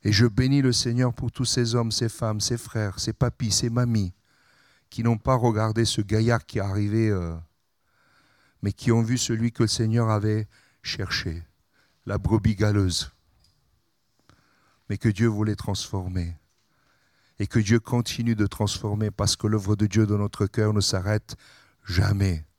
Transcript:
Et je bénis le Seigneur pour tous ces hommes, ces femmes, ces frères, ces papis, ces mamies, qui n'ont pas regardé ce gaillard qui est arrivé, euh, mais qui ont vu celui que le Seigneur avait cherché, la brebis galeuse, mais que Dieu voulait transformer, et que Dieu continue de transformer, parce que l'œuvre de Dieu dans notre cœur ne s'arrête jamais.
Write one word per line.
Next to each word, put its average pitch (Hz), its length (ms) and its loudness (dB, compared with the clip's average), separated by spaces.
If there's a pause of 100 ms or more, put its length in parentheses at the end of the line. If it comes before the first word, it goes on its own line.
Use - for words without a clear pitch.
Et 107 80 2
je 104 140 6
bénis 127 360 2
le 127 120 4
Seigneur 120 400 0
pour 123 180 -6
tous 127 140 -4
ces 120 280 0
hommes, 117 180 0
ces 113 180 -2
femmes, 107 320 -4
ces 120 160 -2
frères, 107 420 -6
ces - 140 -4
papis, - 380 0
ces 120 180 0
mamies, 113 440 0 (760)
qui - 140 -6
n'ont 117 140 2
pas 131 180 0
regardé 110 500 2
ce - 160 -2
gaillard 110 440 2
qui - 120 -8
est 117 40 -2
arrivé, 104 480 0
euh, 87 240 -2 (1300)
mais 101 120 -2
qui - 180 0
ont 117 100 6
vu 117 160 0
celui 117 340 -2
que - 120 0
le 110 40 2
Seigneur 113 420 0
avait 107 380 0 (340)
cherché, 82 600 -6 (640)
la 104 120 -4
brebis 104 380 2
galeuse, 101 560 0 (1800)
mais 101 80 -4
que 113 120 2
Dieu 107 180 2
voulait 107 280 0
transformer, 92 800 -6 (1040)
et 101 80 -2
que - 120 2
Dieu 110 200 4
continue 117 560 -2
de 107 120 0
transformer, 104 640 -2
parce - 260 -2
que 107 100 -2
l'œuvre 104 300 0
de 104 80 2
Dieu 107 200 4
dans 104 120 0
notre 101 280 -2
cœur 107 280 0
ne 104 80 2
s'arrête 101 560 -2 (480)
jamais. 95 600 0 (140)